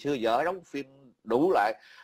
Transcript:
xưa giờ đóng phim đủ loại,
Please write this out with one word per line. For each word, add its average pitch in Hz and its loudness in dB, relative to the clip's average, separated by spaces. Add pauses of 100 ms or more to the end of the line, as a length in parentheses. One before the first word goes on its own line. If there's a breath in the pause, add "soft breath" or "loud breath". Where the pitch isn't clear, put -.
xưa 143 -2
giờ 117 0
đóng 180 -4
phim 139 -12 (380)
đủ 127 2
loại, 110 2 (300 soft breath)